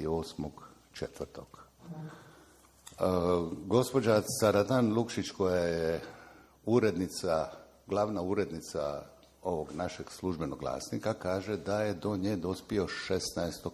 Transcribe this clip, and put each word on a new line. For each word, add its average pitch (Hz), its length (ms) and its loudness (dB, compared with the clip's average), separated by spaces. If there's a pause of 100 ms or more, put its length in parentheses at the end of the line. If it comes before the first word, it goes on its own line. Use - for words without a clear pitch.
osmog 78 540 -4 (300)
četvrtog. - 680 -10
E, - 1400 -14 (640)
gospođa 117 560 4 (200)
Saradan 107 520 6
Lukšić, 113 380 0
koja 92 280 2
je 82 420 2 (640)
urednica, 92 840 2 (380)
glavna 104 340 0
urednica 80 840 -2 (400)
ovog 80 300 -2
našeg 87 360 -6
službenog 80 500 -4
glasnika, 67 540 -4
kaže 95 440 -2
da 101 240 -2
je 104 120 0
do 101 240 -2
nje 101 180 0
dospio 92 520 -2
šesnaestog - 880 -4